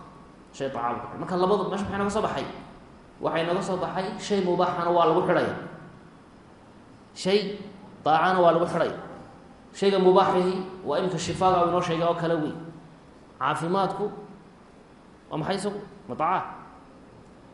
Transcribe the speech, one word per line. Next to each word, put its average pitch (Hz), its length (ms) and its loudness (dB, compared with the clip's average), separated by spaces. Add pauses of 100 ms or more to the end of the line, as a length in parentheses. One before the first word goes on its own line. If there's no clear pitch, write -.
(580)
Shay 135 160 -4
daaca 120 160 -2
lagu 117 160 -4
xidhay. - 160 -12
Marka 170 160 -4
labadu 190 320 2
meesha 202 160 -4
maxay 190 160 -4
naga 202 80 0
soo 214 160 -2
baxay? 135 200 -4 (760)
Waxay 160 240 -2
naga 180 160 -2
soo 185 160 -4
baxay 170 280 -4 (120)
shay 202 240 -2
mubaaxana 175 480 0
waa 175 160 4
lagu 175 160 4
xidhaya. 139 320 2 (1600)
Shay 196 260 0 (600)
daacana 165 400 4
waa 170 160 8
lagu 170 80 2
xidhaya. 160 300 -2 (840)
Shayga 196 240 4
mubaaxihi 185 520 6 (280)
waa 143 160 -2
iminka 180 200 -2
shifaaga 180 440 2
uu 170 80 4
inoo 175 120 2
sheegay 170 280 0
oo 165 80 0
kale 165 160 0
wey. 151 200 -2 (840)
Caafimaadku 170 680 -2 (1200)
waa 147 80 -6
maxay 160 240 -2
isagu? 202 180 -6 (300)
Ma 123 80 -8
daaca? 170 240 0 (1120)